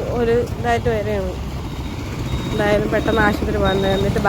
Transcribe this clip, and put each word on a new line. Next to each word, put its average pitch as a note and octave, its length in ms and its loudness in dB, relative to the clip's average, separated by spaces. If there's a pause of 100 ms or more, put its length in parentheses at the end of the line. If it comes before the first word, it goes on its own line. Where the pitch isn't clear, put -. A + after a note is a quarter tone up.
(200)
ഒരു A#3 160 4 (240)
ഇതായിട്ട് A#3+ 360 0
വരെയാണ്. G3 380 0 (1160)
എന്തായാലും G#3 440 2
പെട്ടെന്ന് G#3+ 320 2
ആശുപത്രി G#3 340 0
പോകാൻ, G3 240 2 (120)
എന്നിട്ട് G3 320 0